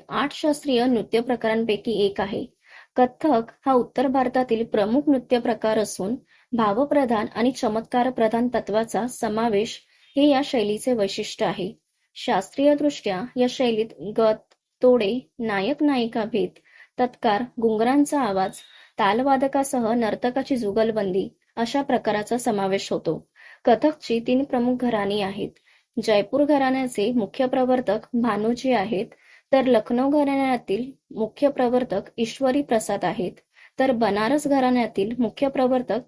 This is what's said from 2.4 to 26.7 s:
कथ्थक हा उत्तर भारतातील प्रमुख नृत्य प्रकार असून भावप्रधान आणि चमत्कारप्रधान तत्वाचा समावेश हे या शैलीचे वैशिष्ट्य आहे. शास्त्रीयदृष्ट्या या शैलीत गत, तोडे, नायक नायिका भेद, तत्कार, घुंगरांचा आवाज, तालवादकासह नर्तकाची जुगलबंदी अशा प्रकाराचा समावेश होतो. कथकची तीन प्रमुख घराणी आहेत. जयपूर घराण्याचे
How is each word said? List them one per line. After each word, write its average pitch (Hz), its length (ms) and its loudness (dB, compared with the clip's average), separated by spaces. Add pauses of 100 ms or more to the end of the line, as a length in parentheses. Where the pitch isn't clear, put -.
कथ्थक 247 480 2 (220)
हा 269 80 2
उत्तर 247 340 0
भारतातील 254 580 0
प्रमुख 220 420 0
नृत्य 254 320 2
प्रकार 226 400 0
असून 208 360 -4 (360)
भावप्रधान 233 760 2 (100)
आणि 240 160 2
चमत्कारप्रधान 240 960 0
तत्वाचा 220 600 -2
समावेश 220 760 -2 (340)
हे 285 120 4
या 277 160 4
शैलीचे 214 500 -2
वैशिष्ट्य 208 520 -2
आहे. - 440 -6 (260)
शास्त्रीयदृष्ट्या 269 1080 0 (120)
या 247 140 2
शैलीत 233 360 0 (320)
गत, 220 360 0 (300)
तोडे, 247 560 2
नायक 220 440 -2
नायिका 240 400 0
भेद, 202 260 -2 (500)
तत्कार, 247 440 0 (160)
घुंगरांचा 247 640 2
आवाज, 196 300 -2 (480)
तालवादकासह 254 960 2
नर्तकाची 247 640 -2
जुगलबंदी 214 720 -2 (260)
अशा 233 260 -2
प्रकाराचा 220 560 -2
समावेश 196 540 -2
होतो. 165 380 -4 (360)
कथकची 240 640 2
तीन 254 160 2
प्रमुख 247 340 -2
घराणी 208 440 -2
आहेत. 196 280 -6 (540)
जयपूर 220 420 2
घराण्याचे 262 680 0